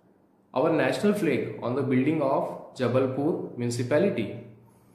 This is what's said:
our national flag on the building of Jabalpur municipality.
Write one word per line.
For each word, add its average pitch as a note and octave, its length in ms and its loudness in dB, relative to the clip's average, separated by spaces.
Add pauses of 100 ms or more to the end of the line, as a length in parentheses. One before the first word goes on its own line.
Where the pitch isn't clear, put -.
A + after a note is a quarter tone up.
(540)
our D3 180 2
national D#3 420 2
flag C#3 500 0
on A#2+ 120 -2
the C#3 60 0
building C3 400 2
of C#3+ 540 -2
Jabalpur C3 840 0
municipality. A#2+ 800 0 (560)